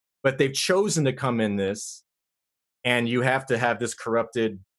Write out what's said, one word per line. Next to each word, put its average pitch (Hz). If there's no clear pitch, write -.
but 135
they've 139
chosen 180
to 131
come 123
in 104
this, 98
and 123
you 120
have 135
to 120
have 117
this 120
corrupted 113